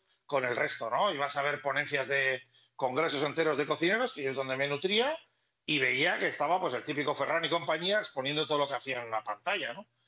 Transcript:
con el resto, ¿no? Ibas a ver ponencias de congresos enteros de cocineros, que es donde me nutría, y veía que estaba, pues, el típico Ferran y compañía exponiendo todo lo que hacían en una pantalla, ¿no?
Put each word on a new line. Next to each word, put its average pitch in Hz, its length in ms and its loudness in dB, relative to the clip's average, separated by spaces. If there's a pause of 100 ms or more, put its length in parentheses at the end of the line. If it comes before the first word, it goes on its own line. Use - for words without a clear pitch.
(260)
con 131 200 0
el 123 100 2
resto, 131 340 -2
¿no? 175 240 2
Ibas 143 240 -2
a 143 40 0
ver 143 200 0
ponencias 139 460 0
de 135 340 2 (340)
congresos 143 480 0
enteros 151 340 2
de 143 80 2
cocineros, 175 480 0
que 139 140 -4
es 131 80 -2
donde 131 220 -2
me 139 100 0
nutría, 208 500 0 (480)
y 151 140 0
veía 131 400 2
que 190 80 0
estaba, 151 320 0
pues, 165 140 0
el 117 120 -4
típico 147 300 -2
Ferran 147 300 0
y 151 40 -2
compañía 165 500 0
exponiendo 147 480 -2
todo 147 120 2
lo 143 80 2
que 139 80 -4
hacían 123 280 -4
en 117 40 -8
una 110 160 -2
pantalla, 127 500 -4
¿no? 196 140 -12 (200)